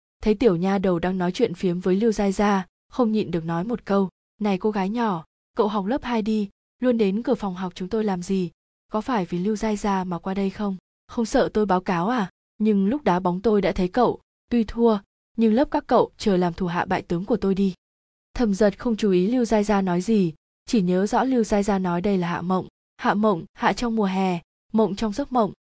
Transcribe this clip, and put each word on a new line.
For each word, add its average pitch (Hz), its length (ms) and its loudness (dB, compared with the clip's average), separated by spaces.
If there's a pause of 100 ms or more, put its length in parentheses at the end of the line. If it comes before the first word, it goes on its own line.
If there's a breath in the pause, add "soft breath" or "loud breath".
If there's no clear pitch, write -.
(220)
thấy 214 120 2
tiểu 208 220 4
nha 190 220 0
đầu 185 220 0
đang 185 180 -2
nói 180 140 0
chuyện 190 220 0
phiếm 175 260 -2
với 185 160 0
Lưu 220 160 2
Gia 196 200 0
Gia, 202 340 0 (240)
không 226 220 0
nhịn 214 200 -2
được 165 140 -4
nói 170 180 -4
một 233 220 -6
câu, 196 240 0 (320)
"Này 202 160 0
cô 214 140 -2
gái 196 180 -2
nhỏ, 214 360 -4 (300)
cậu 214 120 2
học 208 180 -4
lớp 269 180 -2
hai 240 180 -2
đi, 208 280 -2 (300)
luôn 247 180 2
đến 208 260 0
cửa 254 120 0
phòng 185 200 -6
học 185 200 -8
chúng 180 140 -8
tôi 220 140 -2
làm 190 200 -2
gì? 185 280 -2 (400)
Có 214 100 -2
phải 214 240 -2
vì 175 140 -4
Lưu 208 160 -2
Gia 214 200 -2
Gia 196 280 -2
mà 180 160 -6
qua 190 140 -6
đây 196 160 -2
không? 196 280 -4 (300)
Không 233 180 -4
sợ 214 280 2
tôi 214 120 2
báo 185 160 2
cáo 180 280 -2
à? 202 200 -2 (280)
Nhưng 208 300 2
lúc 294 160 -2
đá 180 160 2
bóng 185 220 -2
tôi 214 200 2
đã 175 100 2
thấy 180 160 0
cậu, 214 320 2 (300)
tuy 233 140 2
thua, 226 340 2 (400)
nhưng 226 160 4
lớp 285 180 2
các 302 160 -2
cậu 220 300 4
chờ 196 200 2
làm 175 160 0
thủ 185 140 -4
hạ 170 180 -2
bại 185 160 -2
tướng 180 240 -4
của 226 120 0
tôi 196 180 0
đi." 196 180 0 (600)
Thẩm 220 200 0
Giật 202 260 2
không 233 160 -2
chú 202 160 0
ý 180 160 4
Lưu 240 180 2
Gia 208 180 2
Gia 202 180 2
nói 180 200 0
gì, 190 320 2 (320)
chỉ 226 160 2
nhớ 180 260 2
rõ 226 160 0
Lưu 254 200 2
Gia 202 200 0
Gia 202 160 0
nói 175 220 -2
đây 202 160 0
là 175 100 -2
Hạ 170 140 -4
Mộng. 180 260 -2 (300)
Hạ - 160 0
Mộng, 202 400 0
hạ 214 200 0
trong 233 220 -4
mùa 214 100 0
hè, 185 360 0 (320)
mộng 214 220 2
trong 214 180 -4
giấc - 180 -6
mộng, 233 220 0 (260)